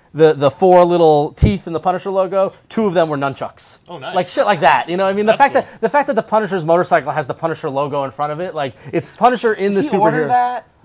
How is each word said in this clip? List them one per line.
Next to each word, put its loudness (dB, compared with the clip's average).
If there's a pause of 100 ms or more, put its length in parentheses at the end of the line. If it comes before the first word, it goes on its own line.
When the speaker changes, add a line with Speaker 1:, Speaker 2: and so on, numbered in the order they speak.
(140)
Speaker 1:
the, 4
the 0
four 6
little 2
teeth 0
in -10
the -4
Punisher -4
logo. -2 (160)
Two -2
of -2
them 2
were -4
nunchucks. -8 (100)
Speaker 2:
Oh, -16
nice. -8
Speaker 1:
Like, -2
shit -2
like 0
that. 2
You -4
know 0
what 0
I 0
mean? -2
The 6
Speaker 2:
That's -2
Speaker 1:
fact 2
Speaker 2:
cool. 2
Speaker 1:
that, -10
the 0
fact 0
that -2
the 0
Punisher's -2
motorcycle 2
has -4
the -6
Punisher -6
logo -4
in -8
front -6
of -10
it, -8
like, -6 (180)
it's -6
Punisher 0
in -4
Speaker 3:
Does 0
Speaker 1:
the -8
Speaker 3:
he 2
order 0
Speaker 1:
superhero. -6
Speaker 3:
that? -2 (180)